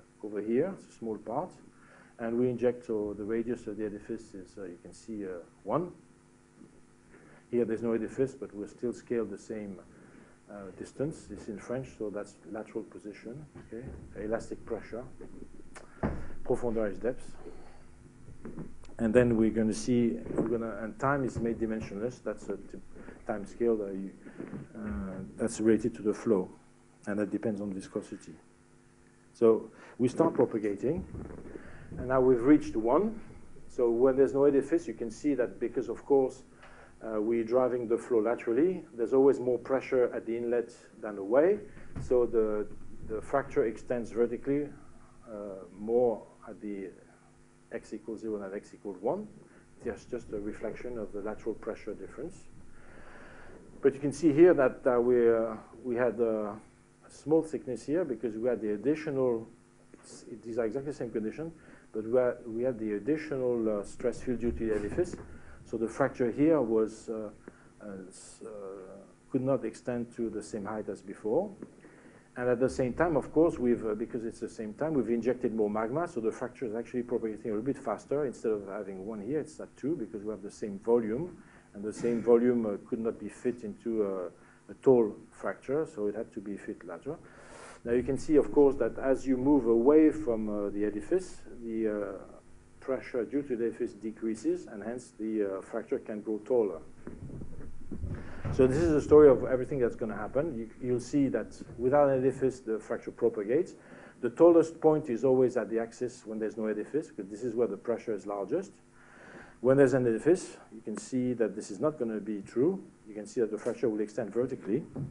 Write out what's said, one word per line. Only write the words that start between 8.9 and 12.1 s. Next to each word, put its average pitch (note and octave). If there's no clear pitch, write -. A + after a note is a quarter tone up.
scale A2+
the G2
same, G#2
uh, G2+
distance. C#3+
It's G2+
in G2+
French, C3
so G#2+
that's G2+